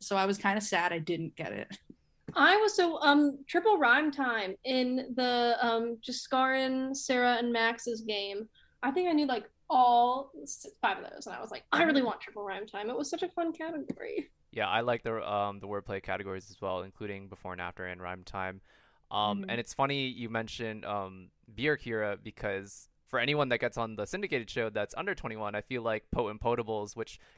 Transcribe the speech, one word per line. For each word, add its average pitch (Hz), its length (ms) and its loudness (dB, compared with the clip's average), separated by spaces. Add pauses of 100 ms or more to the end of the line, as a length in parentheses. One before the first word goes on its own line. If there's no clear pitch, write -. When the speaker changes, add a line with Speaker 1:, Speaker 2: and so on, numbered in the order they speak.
Speaker 1:
So - 160 -2
I 190 100 4
was 202 100 2
kinda 202 240 2
sad 175 320 2
I 170 60 -2
didn't 165 380 -4
get - 160 -6
it. - 160 -8 (680)
Speaker 2:
I 339 220 8
was 427 180 4
so, 339 260 2
um, 285 460 6
triple 370 320 4
rhyme 285 320 6
time 233 540 -2
in 254 500 0
the, 240 460 4
um, 233 360 2 (100)
Jaskarin, 262 880 0
Sarah, 247 440 2
and 240 140 0
Max's 226 500 0
game. 208 460 -4 (340)
I 254 80 0
think 359 180 2
I 339 40 2
knew, 294 140 4
like, 240 200 -2 (220)
all 247 640 6 (100)
s-, - 240 -12 (140)
five 196 180 0
of - 120 -12
those, - 160 -14
and 185 100 -10
I 123 40 -8
was - 100 -10
like, - 200 -12
"I 330 140 4
really 285 180 6
want 220 180 -2
triple - 240 -12
rhyme 196 220 -8
time." 208 240 -8
It 254 60 -4
was 285 140 -4
such 330 120 -4
a 359 60 -2
fun 330 240 -2
category. - 800 -6 (200)
Speaker 3:
Yeah, 104 160 -2
I 110 120 2
like 120 220 0
the, 113 260 -4
um, 101 320 -2
the 98 80 -10
wordplay 101 340 -6
categories 95 480 -6
as - 100 -20
well, 92 220 -2
including 98 460 -10
before 92 240 -12
and 90 80 -8
after 90 260 -8
and 90 140 -8
rhyme 90 240 -10
time. 95 380 -8 (480)
Um, 104 280 0
Speaker 1:
Mm-hmm. 98 120 -6
Speaker 3:
and 117 100 -2
it's - 140 -8
funny 139 340 0
you 120 200 -8
mentioned, 110 560 -6
um, 95 460 -8 (240)
beer, 135 220 0
Kira, 107 440 -2
because 98 680 -6 (180)
for 131 120 -2
anyone 143 320 2
that 120 80 2
gets 120 180 -2
on 113 200 -4
the 104 100 -4
syndicated 160 420 -4
show 113 220 -2
that's 104 260 -2
under 185 180 -4
twenty-one, 107 400 -6
I 104 60 -4
feel 120 220 -6
like 110 300 -2
potent 107 280 -2
potables, 110 560 -2
which - 220 -8 (200)